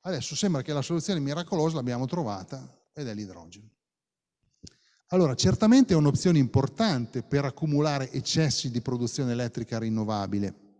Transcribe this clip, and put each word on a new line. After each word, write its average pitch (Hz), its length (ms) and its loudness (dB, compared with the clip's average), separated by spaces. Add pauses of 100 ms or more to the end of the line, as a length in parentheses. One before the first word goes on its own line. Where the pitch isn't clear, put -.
Adesso 156 340 -6
sembra 160 280 0
che 151 100 -6
la 147 80 -2
soluzione 165 400 -2
miracolosa 160 560 -2
l'abbiamo 123 300 -4
trovata, 131 760 -8 (120)
ed 147 140 -8
è 107 60 -8
l'idrogeno. 95 540 -14 (1400)
Allora, 170 260 2
certamente 220 580 6
è 175 40 6
un'opzione 156 420 4
importante 131 840 0
per 139 220 -2
accumulare 143 640 -2
eccessi 139 600 0
di 120 100 -2
produzione 123 520 -2
elettrica 117 460 -4
rinnovabile. 104 880 -2 (160)